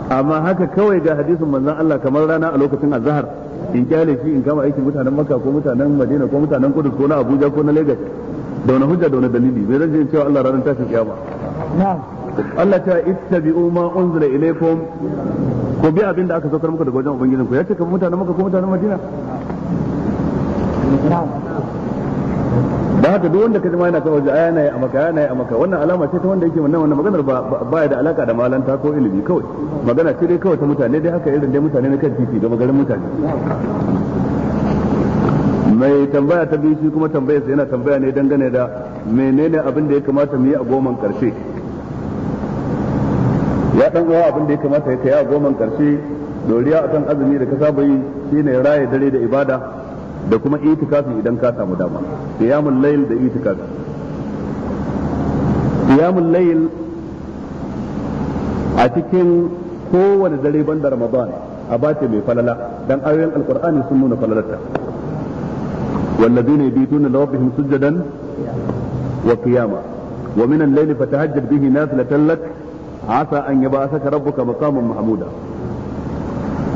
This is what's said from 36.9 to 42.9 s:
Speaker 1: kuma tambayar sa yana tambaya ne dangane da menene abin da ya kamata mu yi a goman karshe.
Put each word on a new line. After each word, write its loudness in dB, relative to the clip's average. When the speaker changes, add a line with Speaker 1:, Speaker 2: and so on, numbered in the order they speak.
Speaker 1:
kuma 0
tambayar 2
sa -4
yana 2
tambaya 0
ne 0
dangane 2
da 0
menene 2
abin 0
da 2
ya 2
kamata 0
mu 2
yi 4
a 2
goman 0
karshe. 0